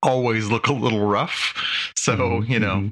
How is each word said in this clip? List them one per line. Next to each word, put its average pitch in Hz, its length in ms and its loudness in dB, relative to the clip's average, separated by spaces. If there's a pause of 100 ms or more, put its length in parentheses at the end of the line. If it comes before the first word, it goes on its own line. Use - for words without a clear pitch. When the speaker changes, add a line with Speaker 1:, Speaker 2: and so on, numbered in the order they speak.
Speaker 1:
always 120 460 2
look 110 200 0
a 143 60 2
little 113 320 0
rough. - 880 -2
So, 123 220 0
Speaker 2:
Mm-hmm. 117 340 0
Speaker 1:
you 120 80 2
know, 98 160 0
Speaker 2:
Mm-hmm. 98 160 0